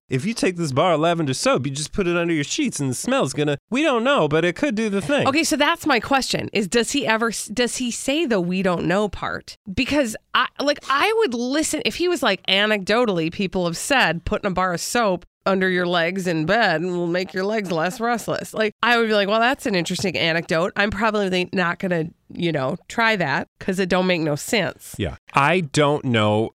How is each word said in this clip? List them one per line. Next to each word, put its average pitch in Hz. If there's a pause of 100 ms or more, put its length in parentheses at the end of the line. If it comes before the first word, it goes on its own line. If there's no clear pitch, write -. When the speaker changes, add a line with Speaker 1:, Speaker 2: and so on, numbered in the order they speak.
Speaker 1:
if 135
you 226
take 180
this 160
bar 165
of 147
lavender 165
soap, 233
you 143
just 147
put 202
it 175
under 170
your 147
sheets -
and 135
the 120
smell's 240
gonna, 147 (140)
we 262
don't 247
know, 247
but 156
it 170
could 277
do 220
the 196
thing." 269
Speaker 2:
Okay, 285
so 302
that's 294
my 254
question, -
is 214
does 226
he 277
ever 220
s-, -
does 233
he 247
say 302
the 214
"we 180
don't 175
know" 196
part? - (180)
Because 262 (180)
I, 233 (120)
like, 285 (100)
I 302
would 294
listen, 277
if 208
he 349
was 349
like, 202
"Anecdotally, 202
people 185
have 165
said 190
putting 208
a 185
bar 185
of 165
soap 202 (220)
under 190
your 175
legs 175
in 165
bed 190
will 175
make 180
your 185
legs 202
less 175
restless." 226
Like, 220
I 233
would 226
be 220
like, 202
"Well, 220
that's 254
an 208
interesting 175
anecdote. 165
I'm 202
probably 202
not 175
gonna, 175 (280)
you 170
know, 135 (120)
try 226
that 151 (120)
'cause 185
it 190
don't 202
make 180
no 151
sense." -
Speaker 1:
Yeah. 85 (180)
I 156
don't 147
know, 107